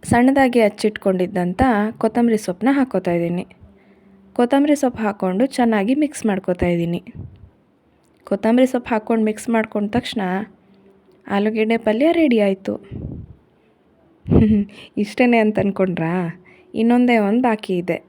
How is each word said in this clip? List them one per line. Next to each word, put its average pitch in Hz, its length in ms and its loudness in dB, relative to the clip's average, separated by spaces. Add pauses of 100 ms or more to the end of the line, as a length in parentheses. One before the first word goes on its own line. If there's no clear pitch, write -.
ಸಣ್ಣದಾಗಿ 247 600 4
ಹಚ್ಚಿಟ್ಕೊಂಡಿದ್ದಂಥ 185 960 -2 (400)
ಕೊತ್ತಂಬರಿ 226 460 0
ಸೊಪ್ಪನ್ನ 208 320 -2
ಹಾಕ್ಕೋತಾ 190 400 -2
ಇದ್ದೀನಿ. 175 260 -4 (880)
ಕೊತ್ತಂಬರಿ 277 460 2
ಸೊಪ್ಪು 247 220 -2
ಹಾಕ್ಕೊಂಡು 196 400 -2 (120)
ಚೆನ್ನಾಗಿ 226 460 2
ಮಿಕ್ಸ್ 302 280 -4
ಮಾಡ್ಕೊತಾ 185 440 -2
ಇದ್ದೀನಿ. 170 260 -2 (1300)
ಕೊತ್ತಂಬರಿ 226 440 2
ಸೊಪ್ಪು 247 220 -6
ಹಾಕ್ಕೊಂಡು 220 360 -2
ಮಿಕ್ಸ್ 214 200 -8
ಮಾಡ್ಕೊಂಡ 220 460 -2
ತಕ್ಷಣ 240 260 -4 (1120)
ಆಲೂಗೆಡ್ಡೆ 220 420 0
ಪಲ್ಯ 226 400 2
ರೆಡಿ 285 280 4
ಆಯಿತು. 196 280 -2 (1500)
<laughs> 208 760 0
ಇಷ್ಟೇನೆ 240 420 2
ಅಂತ 214 180 -2
ಅಂದ್ಕೊಂಡ್ರಾ? 180 480 -2 (680)
ಇನ್ನೊಂದೇ 240 340 4 (120)
ಒಂದು 226 200 0
ಬಾಕಿ 214 340 -2
ಇದೆ. 170 160 -4 (120)